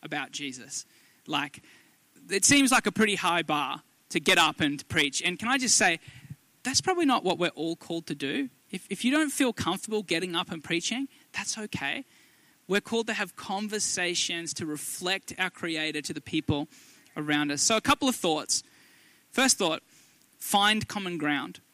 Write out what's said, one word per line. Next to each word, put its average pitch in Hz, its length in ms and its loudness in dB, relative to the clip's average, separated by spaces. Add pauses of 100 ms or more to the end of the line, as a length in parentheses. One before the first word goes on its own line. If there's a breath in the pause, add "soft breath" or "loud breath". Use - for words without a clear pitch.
about 147 300 -8
Jesus? 127 560 -10 (400 soft breath)
Like, 147 340 -4 (680 soft breath)
it 202 140 2
seems 277 260 6
like 233 160 4
a 202 40 0
pretty 208 220 4
high 175 300 2
bar 147 400 -2 (260)
to 170 100 -2
get 175 200 6
up 156 200 4
and 143 300 0
preach. 143 340 0
And 175 140 0
can 220 120 -4
I 269 100 2
just 233 180 2
say, 175 220 4 (640 loud breath)
that's 262 180 0
probably 349 240 2
not 247 180 2
what 175 140 2
we're 170 120 0
all 165 260 -4
called 165 320 -10
to 151 80 -4
do. 202 340 -4 (220)
If, - 180 -10
if 208 160 -6
you 247 60 4
don't 302 200 2
feel 254 220 2
comfortable 214 480 -2
getting 175 340 -2
up 170 160 -4
and 165 120 -8
preaching, 226 440 -2 (240 soft breath)
that's - 280 -6
okay. 214 460 -6 (600 soft breath)
We're 202 140 2
called 226 260 -2
to 226 60 -2
have 196 220 -4
conversations 180 1200 -2
to 170 100 -6
reflect 180 720 -4
our 185 140 -2
Creator 156 500 -4
to 151 120 -8
the 147 80 -8
people 151 480 -2 (460 loud breath)
around 147 360 0
us. 143 100 -2
So 220 160 2
a 214 40 0
couple 277 280 2
of 240 60 0
thoughts. - 480 -2 (680 soft breath)
First 254 280 2
thought, 160 240 0 (560 soft breath)
find 208 480 4
common 180 320 -4
ground. 147 400 -2 (140)